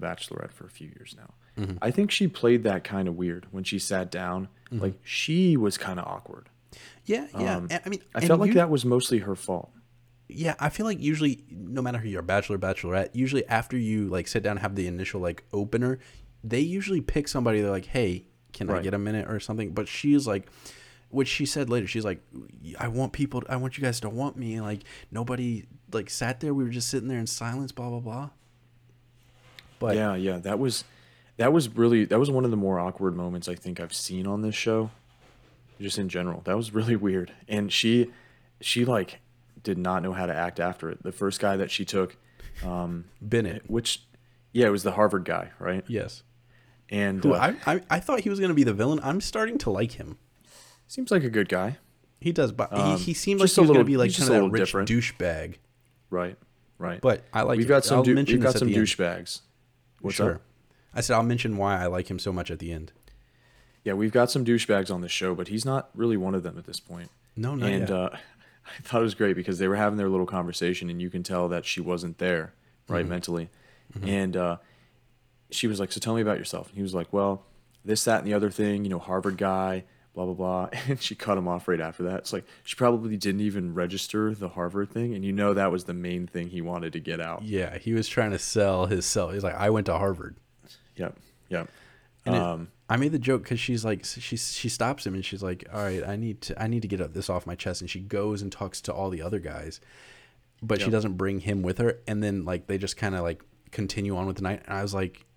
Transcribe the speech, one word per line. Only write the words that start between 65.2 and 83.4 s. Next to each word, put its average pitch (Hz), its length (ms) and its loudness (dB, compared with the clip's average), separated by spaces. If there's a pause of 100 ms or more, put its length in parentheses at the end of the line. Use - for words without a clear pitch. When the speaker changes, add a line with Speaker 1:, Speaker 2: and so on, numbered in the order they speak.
Speaker 1:
but 87 140 -6
he's 110 180 -2
not 135 280 -2
really 117 220 2
one 95 180 0
of 92 80 0
them 87 140 -8
at 85 80 -14
this - 160 -12
point. 87 300 -14 (260)
Speaker 2:
No, 120 180 -2
not 120 140 0
Speaker 1:
And, 98 120 2
Speaker 2:
yet. 92 100 0
Speaker 1:
uh, 90 220 0
<laughs> - 540 -20
I - 160 -16
thought 117 200 0
it - 20 4
was 107 100 0
great 98 220 2
because 90 220 -2
they 95 100 2
were 98 80 4
having 104 220 2
their 98 100 2
little 92 180 2
conversation, 87 640 -2
and 87 140 -6
you 90 80 -4
can 90 120 -4
tell 90 280 0
that 85 160 -2
she - 160 -4
wasn't 85 340 -4
there, 87 380 -2 (340)
right, 87 140 0
Speaker 2:
Mm-hmm. 82 80 -2
Speaker 1:
mentally. 87 400 -4 (440)
Speaker 2:
Mm-hmm. 98 140 -4
Speaker 1:
And, 95 280 0
uh, 87 200 0 (920)
she - 160 -2
was 104 140 0
like, 95 120 -2
"So - 60 -8
tell 113 160 -2
me 113 60 2
about 104 160 2
yourself." - 320 -8
And - 80 -18
he 101 60 -4
was 92 120 -4
like, 85 160 -4
"Well, 98 360 0 (360)
this, 107 220 0
that, 113 140 4
and - 100 -4
the 104 60 2
other 101 160 2
thing, 101 340 0
you 98 60 -2
know, 90 80 -2
Harvard 92 400 -2
guy, 95 460 0 (280)
blah, 90 140 -6
blah, 92 80 -2
blah." 92 340 -2 (100)
<laughs> 127 120 -8
And 135 100 -2
she - 140 -6
cut 101 240 0
him 90 100 -2
off 87 200 -2
right 85 120 2
after 80 220 -6
that. 90 160 -4
It's - 160 -8
like, 92 100 -6 (200)
she - 120 -10
probably 113 400 2
didn't 98 240 0